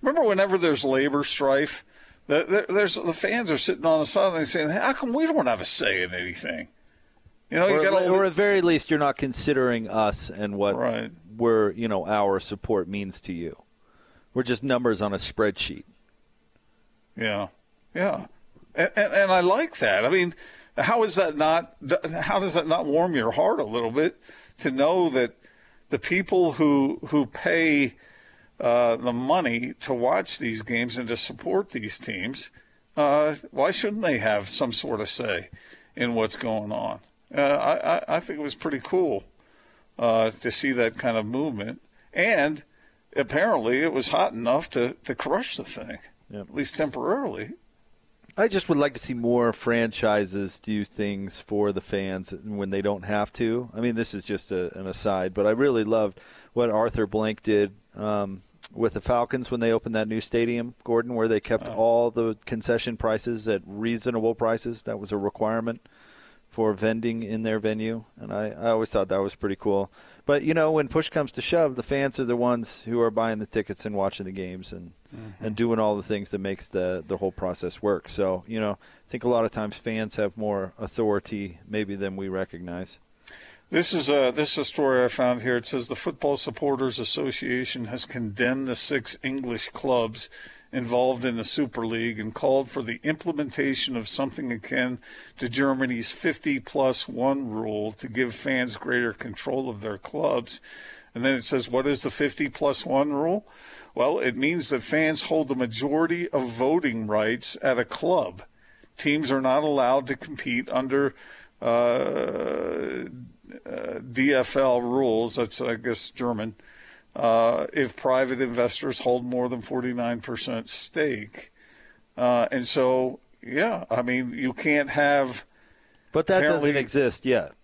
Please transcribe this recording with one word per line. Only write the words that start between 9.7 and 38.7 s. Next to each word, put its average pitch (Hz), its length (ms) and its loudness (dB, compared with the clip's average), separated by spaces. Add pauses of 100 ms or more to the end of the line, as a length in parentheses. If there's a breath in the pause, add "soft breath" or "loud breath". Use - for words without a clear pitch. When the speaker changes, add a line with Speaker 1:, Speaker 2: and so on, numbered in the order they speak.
Speaker 2:
us 107 420 0
and 101 260 -4
what 101 200 2
Speaker 1:
Right. 113 340 -2 (260)
Speaker 2:
we're, 110 360 4
you 113 160 -4
know, 95 180 -2
our 101 320 2
support 98 480 -2
means 98 360 -8
to 95 100 -8
you. 85 240 -8 (760 soft breath)
We're 127 120 0
just 120 180 0
numbers 123 400 2
on 104 100 0
a 98 40 -2
spreadsheet. - 680 0 (1300)
Speaker 1:
Yeah, 104 320 -2 (460)
yeah, 180 320 -2 (480)
and, 170 220 2
and, 202 160 2
and 190 200 4
I 185 80 6
like 214 380 2
that. 104 280 4
I - 20 4
mean, 175 240 2 (460 loud breath)
how 226 240 2
is 208 140 2
that 165 200 2
not? 160 400 2 (460)
How 202 160 2
does 185 160 0
that 160 140 2
not 165 180 2
warm 165 280 2
your 113 180 2
heart 185 280 4
a 139 40 0
little 113 260 -2
bit 156 260 0 (440 loud breath)
to 147 100 0
know 160 400 4
that 127 240 2 (560 soft breath)
the 143 80 0
people 180 540 2
who, 143 560 4
who 147 180 2
pay, 160 680 2 (680 soft breath)
uh, 120 360 6
the 120 160 -2
money 127 680 0
to - 120 -4
watch 127 460 0
these 110 240 -4
games 120 340 -2
and 123 120 -6
to 117 80 0
support 190 540 -2
these 107 280 -6
teams, 110 500 -8 (480 soft breath)
uh, 147 380 4 (160)
why 147 220 2
shouldn't 208 300 -2
they 151 160 2
have 104 300 0
some 123 240 0
sort 117 280 -2
of 104 80 -2
say 101 400 -2 (480 loud breath)
in 120 180 -2
what's 110 220 0
going 110 340 -4
on? 110 300 -6 (360)
Uh, 143 40 0
I, 143 560 2
I, - 200 -2
I 170 40 2
think 151 180 -8
it 151 40 -8
was 143 120 -6
pretty 143 280 -4